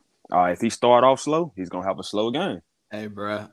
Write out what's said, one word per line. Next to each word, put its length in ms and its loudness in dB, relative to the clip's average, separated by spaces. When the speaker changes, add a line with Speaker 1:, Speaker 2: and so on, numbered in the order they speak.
Speaker 1:
uh, 120 4
if 180 -2
he 80 0
start 340 4
off 160 4
slow, 340 -2
he's 140 -8
gonna 180 -8
have 120 -2
a 40 -10
slow 280 -2
game. 320 -4
Speaker 2:
Hey, 180 -12
bruh, 440 -8